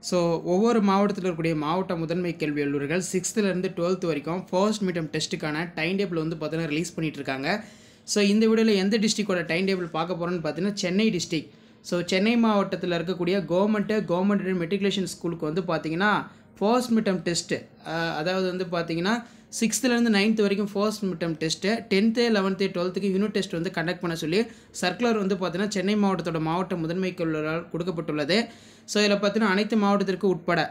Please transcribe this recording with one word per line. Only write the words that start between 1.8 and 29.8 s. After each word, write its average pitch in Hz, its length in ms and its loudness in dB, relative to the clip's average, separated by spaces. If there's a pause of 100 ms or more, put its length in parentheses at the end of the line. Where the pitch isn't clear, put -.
முதன்மை 170 380 -2
கல்வி 147 280 -2
அலுவலர்கள் 143 420 -2
சிக்ஸ்த்துல 196 440 -2
இருந்து 180 240 -2
டுவெல்த் 180 340 -2
வரைக்கும் 160 380 -2
ஃபர்ஸ்ட் 208 400 0
மிட் 180 140 0
டெர்ம் 160 140 -6
டெஸ்ட்டுக்கான 156 640 -4
டைம் 165 220 0
டேபிள் 175 260 -2
வந்து 165 160 -4
பார்த்தீங்கன்னா 156 340 -4
ரிலீஸ் 175 220 -2
பண்ணிட்டு 156 260 -4
இருக்காங்க. 135 280 -4 (600)
So, 208 180 0
இந்த 208 200 4
வீடியோல 220 300 4
எந்த 196 220 2
டிஸ்ட்ரிக்டோட 196 480 0
டைம் 180 220 0
டேபிள் 180 220 0
பார்க்க 165 300 -2
போறோம்னு 170 220 -2
பார்த்தீங்கன்னா, 170 340 -2
சென்னை 190 340 2
டிஸ்ட்ரிக்ட். 165 400 -4 (340)
So, - 200 -4
சென்னை 190 340 2
மாவட்டத்தில் 190 580 2
இருக்கக்கூடிய 175 400 -2 (100)
கவர்மெண்ட், 202 480 2 (100)
கவர்மெண்ட் 185 540 0
மெட்ரிகுலேஷன் 190 520 -2
ஸ்கூலுக்கு 165 360 -6
வந்து 165 180 -2
பார்த்தீங்கன்னா, 170 480 0 (400)
ஃபர்ஸ்ட் 240 400 0
மிட் 220 140 2
டெர்ம் 185 160 0
டெஸ்ட், 170 300 -2 (340)
அஹ், 165 280 -2
அதாவது 185 320 -2
வந்து 185 220 -2
பார்த்தீங்கன்னா, 170 440 -2 (400)
சிக்ஸ்த்துலேருந்து 233 580 2
நைன்த் 214 320 4
வரைக்கும் 202 260 2
ஃபர்ஸ்ட் 208 340 -2
மிட் 185 180 -4
டெர்ம் 165 160 -2
டெஸ்ட், 160 300 -2 (200)
டென்த்து, 226 440 4
லெவன்த்து, 196 380 2
டுவெல்த்துக்கு 185 420 -2
யூனிட் 202 240 0
டெஸ்ட் 190 220 -2
வந்து 170 160 -2
கண்டக்ட் 175 300 -4
பண்ண 170 140 -2
சொல்லி 160 240 0 (340)
சர்க்குலர் 220 460 0
வந்து 196 160 0
பார்த்தீங்கன்னா, 185 360 -2
சென்னை 196 240 0
மாவட்டத்தோட 175 440 0
மாவட்ட 170 360 -2
முதன்மை 175 360 -2
கல்வியாளரால் 160 560 -2
கொடுக்கப்பட்டுள்ளது. 165 680 -2 (500)
So, - 100 0
இதுல 202 180 4
பார்த்தீங்கன்னா, 202 360 2
அனைத்து 214 240 2
மாவட்டத்திற்கு 202 520 2